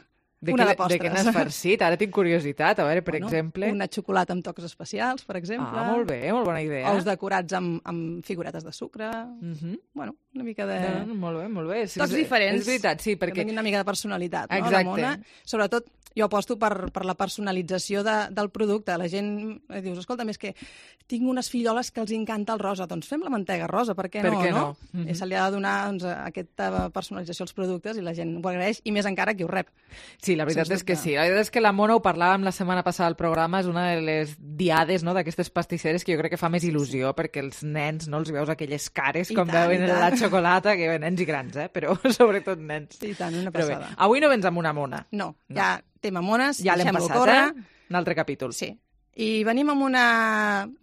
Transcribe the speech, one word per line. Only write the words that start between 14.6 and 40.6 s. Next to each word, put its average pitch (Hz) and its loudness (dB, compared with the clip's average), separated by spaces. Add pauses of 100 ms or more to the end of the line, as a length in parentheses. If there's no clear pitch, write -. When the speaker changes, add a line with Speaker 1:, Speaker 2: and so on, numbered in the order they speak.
Speaker 1:
Exacte. 185 4
Speaker 2:
mona. 226 -2 (240)
Sobretot, 226 -2 (300)
jo 214 2
aposto 208 0
per, 202 0
per 185 -6
la 185 -2
personalització 190 -2
de, 214 0
del 208 -2
producte. 208 -2
La 175 -2
gent, 208 -6
eh, 196 -10
dius, 185 -6
«Escolta'm, 233 -6
és 208 -8
que 196 -10 (520)
tinc 247 0
unes 254 -2
filloles 240 0
que - -8
els 220 -4
encanta 220 -2
el 214 -4
rosa.» 190 -2
Doncs 170 -8
fem 302 -4
la 349 -6
mantega 185 -2
rosa, 220 0
per 190 -4
què 208 -6
Speaker 1:
Per 202 2
Speaker 2:
no, 208 0
Speaker 1:
què 175 2
Speaker 2:
no? 202 2
Speaker 1:
no? - -4 (160)
Mhm. 170 -4
Speaker 2:
Eh, 170 -2
se 185 -6
li 185 -4
ha 190 2
de - -2
donar, 196 -2
doncs, 190 -4
aquesta 180 -4
personalització 180 -8
als 175 -10
productes 185 -4
i 208 -6
la 170 -6
gent 170 -4
ho 185 -2
agraeix, 180 -2
i 220 -2
més 202 0
encara 196 0
qui 185 -4
ho - -4
rep. - -2 (540)
Speaker 1:
Sí, 185 2
la 156 2
veritat 156 2
Speaker 2:
Sens 180 0
Speaker 1:
és - -10
que 185 2
Speaker 2:
dubte. 156 -2
Speaker 1:
sí. 147 2
La 147 4
veritat 190 4
és 208 0
que 247 2
la 214 6
mona, 208 4
ho 226 4
parlàvem 185 4
la 190 0
setmana 180 0
passada 175 2
al 170 0
programa, 165 2
és 185 0
una 175 0
de 170 0
les 156 -2
diades, 160 2
no, 175 0
d'aquestes 175 -2
pastisseres 170 -2
que 180 0
jo 147 0
crec 160 0
que 170 -4
fa 175 -2
més 170 0
il·lusió, 139 0
perquè 160 -4
els 135 -10
nens, 151 -4
no, 147 -4
els 160 -4
veus 147 -2
aquelles 151 -4
cares 151 -2
Speaker 2:
I 220 0
Speaker 1:
quan 180 4
Speaker 2:
tant, 170 4
Speaker 1:
veuen 180 4
Speaker 2:
i 185 2
Speaker 1:
la 175 4 (120)
Speaker 2:
tant. 254 2
Speaker 1:
xocolata, 185 4